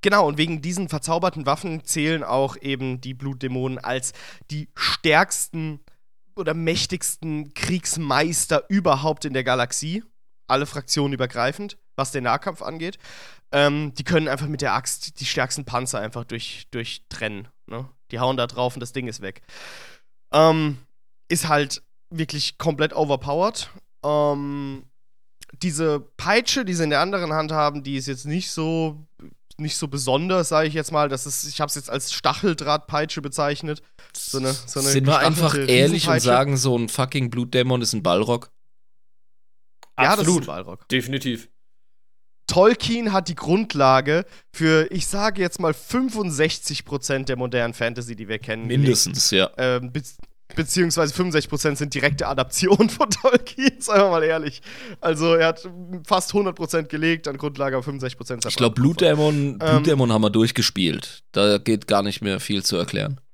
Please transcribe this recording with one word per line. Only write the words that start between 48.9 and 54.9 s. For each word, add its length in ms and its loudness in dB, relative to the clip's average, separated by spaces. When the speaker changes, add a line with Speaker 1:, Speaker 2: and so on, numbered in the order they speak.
Speaker 1:
gelegt. 280 4
Speaker 2:
ja. 180 2
Speaker 1:
Ähm, 160 -6
be-, 100 -8
beziehungsweise 600 2
fünfundsechzig 340 0
Prozent 300 0
sind 160 -4
direkte 320 0
Adaptionen 640 4
von 200 0
<laughs> 0 -
Tolkien, 720 2
seien 220 4
wir 80 6
mal 120 4
ehrlich. 380 0